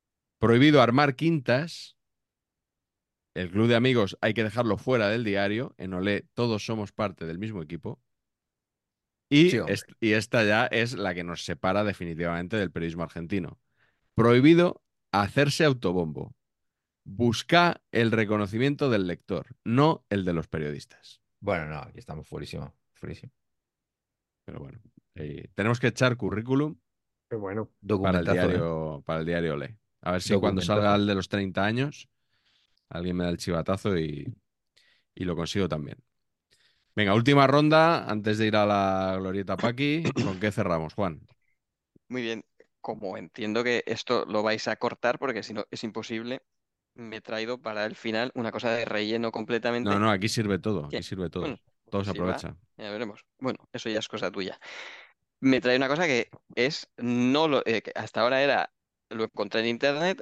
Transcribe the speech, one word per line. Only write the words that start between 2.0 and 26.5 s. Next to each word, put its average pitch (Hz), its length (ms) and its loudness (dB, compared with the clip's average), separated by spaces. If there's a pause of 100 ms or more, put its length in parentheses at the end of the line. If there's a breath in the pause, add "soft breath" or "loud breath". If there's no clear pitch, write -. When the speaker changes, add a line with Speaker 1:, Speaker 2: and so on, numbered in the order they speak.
Speaker 1:
El 87 180 -6
club 110 160 4
de 120 80 6
amigos 117 460 2
hay 110 120 0
que 113 100 0
dejarlo 107 340 0
fuera 113 320 2
del 117 140 0
diario. 101 540 -2
En 95 160 -8
Olé 95 400 -2
todos 117 320 -2
somos 110 260 -6
parte 98 340 -6
del 82 140 -8
mismo 107 220 -8
equipo. 80 380 -10 (1300)
Y 151 200 8
Speaker 2:
Sí, 117 100 2
hombre. 92 140 -2
Speaker 1:
est-, - 160 -6 (100)
y 107 140 4
esta 110 320 2
ya 107 220 4
es 117 260 -2
la 92 200 -4
que 87 100 -8
nos 85 220 -8
separa 92 380 0
definitivamente 85 720 -4
del 92 140 -2
periodismo 85 320 -6
argentino. 85 560 -6 (540)
Prohibido 135 680 6 (300)
hacerse 143 540 2
autobombo. 90 720 0 (680)
Busca 120 800 2 (100)
el 117 200 2
reconocimiento 110 800 0
del 101 180 2
lector, 85 400 -6 (160)
no 143 460 2
el 98 160 0
de 87 80 0
los 80 140 -4
periodistas. - 760 -10 (180)
Speaker 2:
Bueno, 90 280 -2
no, 78 120 -10
aquí - 200 -16
estamos 76 280 -14
fuerísimo, 73 460 -12 (200)
fuerísimo. - 380 -16 (1120)
Speaker 1:
Pero 76 160 -16
bueno, - 200 -18 (360)
eh, 76 400 -12
tenemos 117 240 0
que 131 80 2
echar 127 300 2
currículum 123 600 -2 (520)